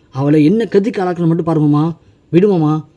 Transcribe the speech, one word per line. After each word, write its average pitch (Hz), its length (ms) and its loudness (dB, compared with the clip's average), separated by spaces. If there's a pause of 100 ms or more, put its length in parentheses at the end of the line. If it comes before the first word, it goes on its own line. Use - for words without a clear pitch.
(120)
அவளை 143 340 0
என்ன 214 200 2
கதிக்கு 202 360 -2
ஆளாக்கணும் 175 260 -2
மட்டும் 165 180 -2
பாரு 160 140 0
மாமா. 147 240 2 (480)
விடு 180 160 4
மாமா, 156 260 0 (240)